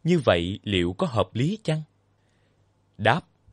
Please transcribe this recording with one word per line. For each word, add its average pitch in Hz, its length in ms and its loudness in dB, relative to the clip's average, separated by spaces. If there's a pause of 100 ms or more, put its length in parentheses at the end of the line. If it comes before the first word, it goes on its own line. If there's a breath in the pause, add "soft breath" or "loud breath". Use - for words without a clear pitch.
Như 170 160 2
vậy 92 440 0
liệu 92 300 0
có 185 140 -4
hợp 110 280 -2
lý 156 280 -2
chăng? 156 180 -4 (1160)
Đáp. 110 240 2 (320)